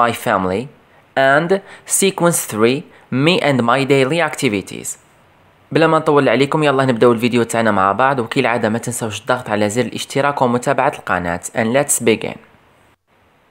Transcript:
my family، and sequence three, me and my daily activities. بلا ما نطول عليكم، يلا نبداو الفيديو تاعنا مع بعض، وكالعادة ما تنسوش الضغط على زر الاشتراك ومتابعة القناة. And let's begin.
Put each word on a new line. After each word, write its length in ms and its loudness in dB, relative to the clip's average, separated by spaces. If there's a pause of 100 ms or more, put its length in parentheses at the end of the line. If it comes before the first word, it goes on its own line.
my 100 2 (160)
family، 380 0 (520)
and 420 2 (280)
sequence 580 0
three, 380 0 (280)
me 300 2
and 200 2
my 220 2
daily 380 2
activities. 760 -4 (720)
بلا 160 4
ما 100 4
نطول 320 2
عليكم، 340 2
يلا 220 2
نبداو 260 4
الفيديو 320 0
تاعنا 280 0
مع 200 2
بعض، 280 0
وكالعادة 500 0
ما 80 -2
تنسوش 440 -8
الضغط 280 -4
على 200 0
زر 120 -2
الاشتراك 600 -4
ومتابعة 580 0
القناة. 400 -4 (160)
And 180 -2
let's 260 0
begin. 380 -2 (1120)